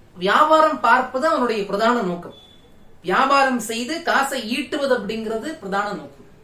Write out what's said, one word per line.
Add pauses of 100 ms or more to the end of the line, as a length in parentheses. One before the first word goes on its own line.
(160)
வியாபாரம்
பார்ப்பது
அவனுடைய
பிரதான
நோக்கம், (680)
வியாபாரம்
செய்து
காசை
ஈட்டுவது
அப்படிங்கிறது
பிரதான
நோக்கம். (180)